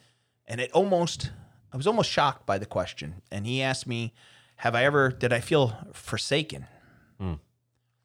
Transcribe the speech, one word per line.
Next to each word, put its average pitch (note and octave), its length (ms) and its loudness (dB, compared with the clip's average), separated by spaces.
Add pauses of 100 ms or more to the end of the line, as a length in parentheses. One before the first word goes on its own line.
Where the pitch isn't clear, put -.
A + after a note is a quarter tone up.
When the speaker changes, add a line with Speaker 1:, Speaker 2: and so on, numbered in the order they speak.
(480)
Speaker 1:
and A#2 140 -6
it B2 120 -6
almost, F3 580 0 (420)
I C3 40 -6
was C#3 100 0
almost A3 240 2
shocked D3 340 0
by G2 140 0
the G#2 80 -8
question. F2+ 640 -6
And G2+ 160 -6
he C3 160 -2
asked C3 240 -2
me, A#2+ 260 -6 (440)
"Have A#2+ 180 0
I B2 100 4
ever, C#3+ 240 6
did B2 240 0
I A#2+ 60 2
feel C3 360 2 (160)
forsaken?" - 760 -4 (520)
Speaker 2:
Hmm. F#2 140 -4 (720)